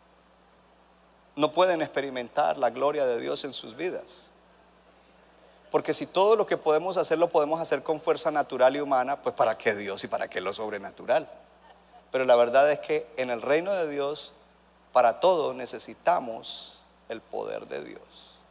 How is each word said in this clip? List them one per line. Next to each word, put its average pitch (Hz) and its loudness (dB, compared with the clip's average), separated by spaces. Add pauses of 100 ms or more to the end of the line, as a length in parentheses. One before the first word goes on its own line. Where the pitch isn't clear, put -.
(1300)
no 147 0
pueden 180 4
experimentar 139 -2
la 123 2
gloria 139 0
de 120 0
Dios 139 -6
en 135 -10
sus 113 -12
vidas. - -10 (1400)
Porque 160 0
si - -4
todo 202 4
lo 208 4
que 165 -2
podemos 165 2
hacer 160 0
lo 170 4
podemos 156 2
hacer 147 -2
con 156 -2
fuerza 156 0
natural 135 2
y 147 -4
humana, 139 -2
pues 123 -4
¿para 110 2
qué 110 0
Dios 98 -8
y - -8
para - -4
qué - -8
lo 92 -6
sobrenatural? 104 -4 (840)
Pero 131 0
la 123 8
verdad 123 6
es 143 0
que 156 -4 (100)
en 127 -4
el 117 -4
reino 156 0
de 175 -2
Dios, 143 -8 (580)
para 117 4
todo 156 4
necesitamos 120 -6 (300)
el 110 -10
poder - -8
de 69 -10
Dios. - -16 (480)